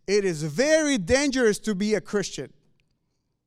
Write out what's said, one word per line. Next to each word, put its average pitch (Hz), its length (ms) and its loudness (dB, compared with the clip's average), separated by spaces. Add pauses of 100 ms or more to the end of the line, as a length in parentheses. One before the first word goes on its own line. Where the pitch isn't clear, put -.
it 196 200 2
is 160 160 -2
very 277 560 2
dangerous 240 640 2
to 220 140 -2
be 208 200 -2
a 185 80 0
Christian. 160 500 -6 (960)